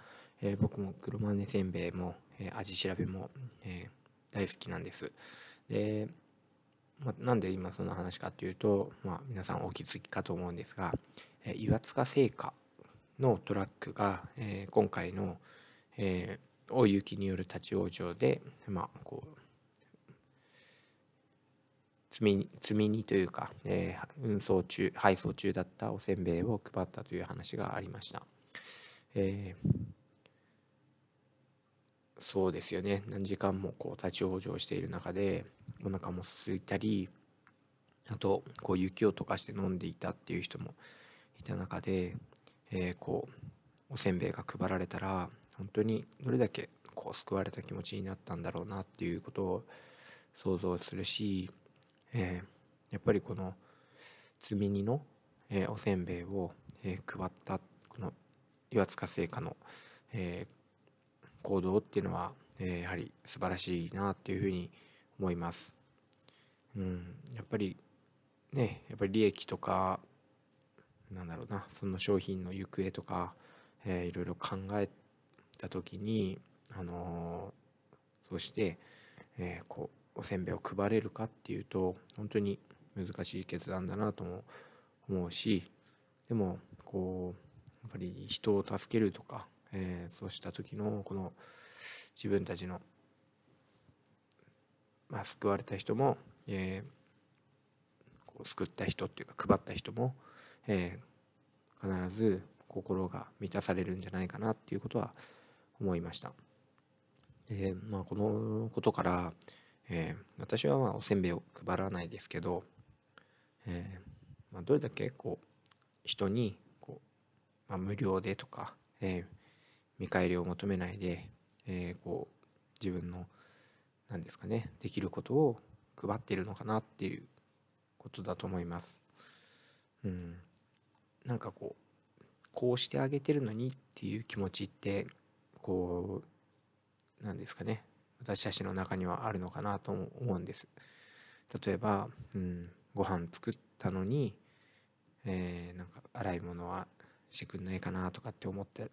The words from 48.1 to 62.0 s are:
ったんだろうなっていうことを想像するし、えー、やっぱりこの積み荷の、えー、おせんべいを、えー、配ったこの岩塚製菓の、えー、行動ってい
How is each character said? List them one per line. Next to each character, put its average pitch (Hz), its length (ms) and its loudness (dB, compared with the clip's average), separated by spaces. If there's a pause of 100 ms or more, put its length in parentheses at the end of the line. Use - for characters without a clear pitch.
っ - 20 -14
た - 180 -8
ん 85 60 -6
だ 90 100 -2
ろ 85 120 -4
う 104 40 -8
な 98 140 -4
っ - 40 -4
て - 200 -6
い 87 100 0
う 87 60 -4
こ - 100 -12
と 98 120 0
を 95 200 2 (720)
想 92 240 2
像 90 200 2
す - 160 -6
る 95 120 -2
し、 95 440 2 (640)
え 92 300 0
ー、 - 500 -18
や 101 60 -4
っ - 20 -20
ぱ 113 120 6
り 101 80 6
こ 110 140 -6
の 95 180 -4 (840)
積 - 180 -2
み 101 140 4
荷 101 140 2
の、 127 180 2 (480)
え 98 160 2
ー、 - 60 0
お 110 60 -4
せ 104 160 4
ん 90 100 2
べ 87 160 -4
い 87 40 -8
を、 92 280 -2 (320)
え 95 180 -2
ー、 - 160 -10
配 92 120 -2
っ - 20 -20 (140)
た 190 140 0 (280)
こ - 140 -12
の - 100 -4 (580)
岩 98 160 6
塚 - 220 -4
製 85 220 0
菓 - 100 -4
の、 - 160 -4 (560)
え 90 340 -2
ー、 - 800 -20 (140)
行 95 200 4
動 92 160 6
っ 107 40 6
て - 180 0
い - 20 0